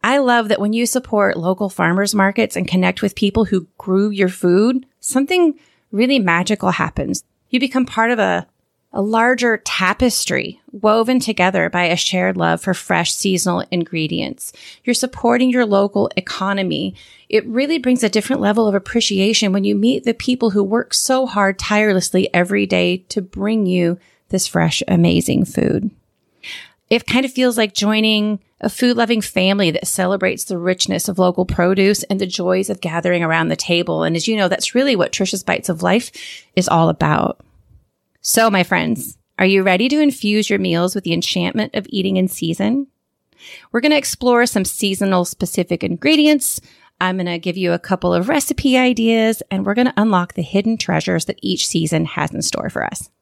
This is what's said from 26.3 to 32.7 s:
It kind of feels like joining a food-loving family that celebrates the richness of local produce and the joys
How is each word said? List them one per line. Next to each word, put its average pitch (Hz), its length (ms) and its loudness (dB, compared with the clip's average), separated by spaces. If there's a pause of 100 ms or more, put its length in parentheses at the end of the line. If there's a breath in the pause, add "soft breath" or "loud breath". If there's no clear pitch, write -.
It 233 160 0
kind 262 180 0
of 262 80 -6
feels 254 240 0
like 214 160 0
joining 214 680 0 (200)
a - 80 -2
food-loving 233 520 2
family 190 500 2
that - 160 -4
celebrates 185 580 -2
the 185 120 -6
richness 185 520 -2
of 185 100 -4
local 180 260 2
produce 190 600 2
and 196 160 -4
the 196 60 -2
joys 185 440 -2